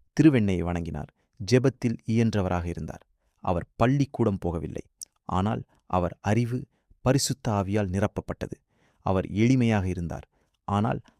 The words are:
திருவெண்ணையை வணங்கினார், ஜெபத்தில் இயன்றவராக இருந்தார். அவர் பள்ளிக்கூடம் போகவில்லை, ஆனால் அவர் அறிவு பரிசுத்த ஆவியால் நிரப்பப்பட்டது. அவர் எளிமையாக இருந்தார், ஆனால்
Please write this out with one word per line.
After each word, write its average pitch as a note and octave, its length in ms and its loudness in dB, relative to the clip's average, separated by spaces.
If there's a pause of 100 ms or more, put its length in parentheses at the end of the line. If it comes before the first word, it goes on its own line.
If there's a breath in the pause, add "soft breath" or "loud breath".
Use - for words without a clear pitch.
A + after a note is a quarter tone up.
(180)
திருவெண்ணையை G#2+ 460 6
வணங்கினார், E2+ 480 -6 (280)
ஜெபத்தில் A#2+ 580 2 (100)
இயன்றவராக G2+ 580 0
இருந்தார். E2 380 -10 (400)
அவர் F2 320 -2
பள்ளிக்கூடம் A#2+ 680 2
போகவில்லை, E2 440 -6 (440)
ஆனால் G2+ 320 -2 (260)
அவர் F2+ 340 -2
அறிவு A#2+ 380 0 (460)
பரிசுத்த C3 460 0
ஆவியால் G2+ 420 0
நிரப்பப்பட்டது. - 640 -4 (480)
அவர் F#2+ 300 0
எளிமையாக A2+ 500 2
இருந்தார், F2 400 -6 (420)
ஆனால் G#2 320 0 (200 soft breath)